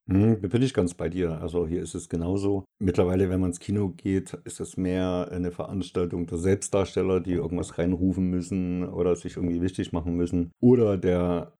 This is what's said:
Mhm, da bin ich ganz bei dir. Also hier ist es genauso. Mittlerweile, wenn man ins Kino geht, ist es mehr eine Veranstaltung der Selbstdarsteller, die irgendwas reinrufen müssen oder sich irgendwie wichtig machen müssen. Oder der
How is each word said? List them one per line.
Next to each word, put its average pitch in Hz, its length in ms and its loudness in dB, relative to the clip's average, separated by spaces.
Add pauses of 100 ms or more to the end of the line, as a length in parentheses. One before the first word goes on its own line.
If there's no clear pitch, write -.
Mhm, 104 360 4
da 98 60 0
bin 117 140 2
ich 131 120 0
ganz 90 180 2
bei 87 160 -4
dir. 85 320 -2
Also 85 260 -2
hier 87 160 -2
ist 85 120 -8
es 87 160 -8
genauso. 98 540 0 (140)
Mittlerweile, 92 520 2
wenn 92 100 2
man 90 100 2
ins 85 100 -6
Kino 101 280 0
geht, 92 460 -2 (100)
ist - 160 -12
es - 160 -10
mehr 92 560 0
eine 90 180 -4
Veranstaltung 87 760 -4
der 87 120 -6
Selbstdarsteller, 95 800 0
die 87 120 -4
irgendwas 82 460 -4
reinrufen 90 500 2
müssen 90 580 -2
oder 90 300 0
sich - 200 -8
irgendwie 85 260 -2
wichtig 92 300 -4
machen 85 240 -2
müssen. 87 340 0 (100)
Oder 117 380 6
der 90 600 0